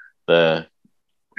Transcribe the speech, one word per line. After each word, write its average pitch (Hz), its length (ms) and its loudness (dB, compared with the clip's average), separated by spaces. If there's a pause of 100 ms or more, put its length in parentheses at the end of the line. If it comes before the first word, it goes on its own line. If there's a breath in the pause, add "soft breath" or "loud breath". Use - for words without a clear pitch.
(280 soft breath)
The, 82 400 0 (720)